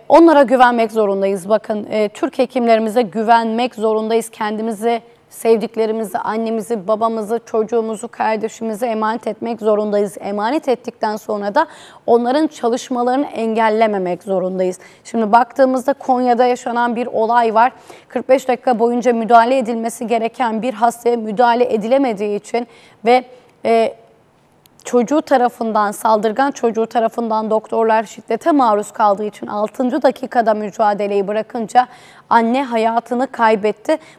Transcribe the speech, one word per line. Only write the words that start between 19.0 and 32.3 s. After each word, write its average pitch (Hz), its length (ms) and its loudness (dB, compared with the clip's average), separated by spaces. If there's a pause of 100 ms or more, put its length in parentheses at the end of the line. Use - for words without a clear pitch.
müdahale 233 440 4
edilmesi 233 500 -4
gereken 226 540 -2
bir 247 120 -4
hastaya 233 440 0
müdahale 233 560 2
edilemediği 220 680 0
için 233 280 -6 (380)
ve, 254 200 4 (400)
e, 226 300 2 (880)
çocuğu 247 380 0
tarafından, 233 680 0
saldırgan 220 600 0
çocuğu 226 340 -2
tarafından 220 640 -2
doktorlar 220 540 0
şiddete 226 480 -4
maruz 220 400 2
kaldığı 208 340 0
için 214 220 -10
altıncı 226 540 -4
dakikada 247 520 0
mücadeleyi 208 760 -2
bırakınca 220 600 -2 (420)
anne 233 340 2